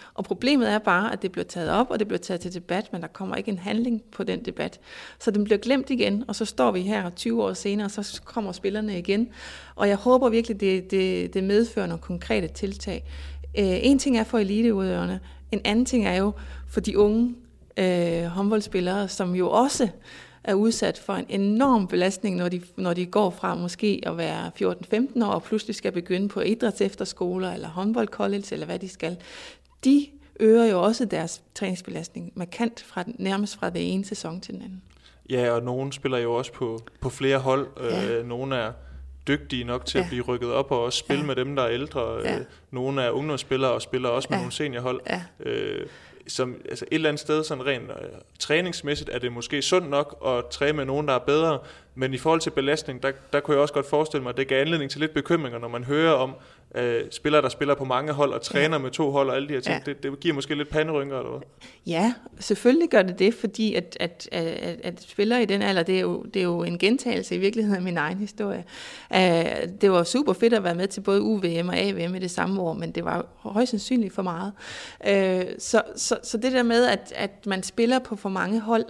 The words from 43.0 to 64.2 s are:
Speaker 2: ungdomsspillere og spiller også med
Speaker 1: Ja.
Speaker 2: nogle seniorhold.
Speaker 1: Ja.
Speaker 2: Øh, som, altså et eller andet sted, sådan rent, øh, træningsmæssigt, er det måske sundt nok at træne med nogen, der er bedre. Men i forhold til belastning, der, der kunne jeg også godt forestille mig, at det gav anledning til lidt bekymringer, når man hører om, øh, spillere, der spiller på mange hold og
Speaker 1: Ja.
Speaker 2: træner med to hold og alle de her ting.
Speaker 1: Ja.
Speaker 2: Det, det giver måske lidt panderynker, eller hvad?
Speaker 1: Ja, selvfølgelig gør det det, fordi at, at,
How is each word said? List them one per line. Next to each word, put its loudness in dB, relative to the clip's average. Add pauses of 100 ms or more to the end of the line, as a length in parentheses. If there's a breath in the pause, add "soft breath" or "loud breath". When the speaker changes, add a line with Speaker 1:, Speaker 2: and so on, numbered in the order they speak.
Speaker 2:
ungdomsspillere 0
og -2
spiller -2
også 0
med 0
Speaker 1:
Ja. -4
Speaker 2:
nogle -8
seniorhold. -4
Speaker 1:
Ja. -4 (280)
Speaker 2:
Øh, -4 (420 loud breath)
som, -4 (140)
altså -8
et 0
eller 2
andet -2
sted, 0
sådan -6
rent, -2
øh, -10 (300)
træningsmæssigt, -2
er -2
det -4
måske -4
sundt 2
nok -2
at 2
træne 0
med -2
nogen, 0
der 4
er 4
bedre. 2 (360 loud breath)
Men -2
i -2
forhold 4
til -2
belastning, 0
der, 0 (200)
der 4
kunne 2
jeg 8
også 2
godt 0
forestille 2
mig, -4
at -6
det 0
gav 4
anledning 0
til -6
lidt 0
bekymringer, 0
når -8
man -6
hører 4
om, 4 (420 loud breath)
øh, 2
spillere, 4
der 4
spiller 0
på -4
mange 0
hold 4
og -2
Speaker 1:
Ja. -2
Speaker 2:
træner 4
med -4
to 0
hold 4
og 0
alle -4
de -6
her -2
ting. -2
Speaker 1:
Ja. -4
Speaker 2:
Det, -12
det -6
giver 0
måske -4
lidt -4
panderynker, 0
eller -6
hvad? -8 (460 loud breath)
Speaker 1:
Ja, 2 (260)
selvfølgelig 4
gør 8
det -2
det, 4
fordi -2
at, -4
at, -8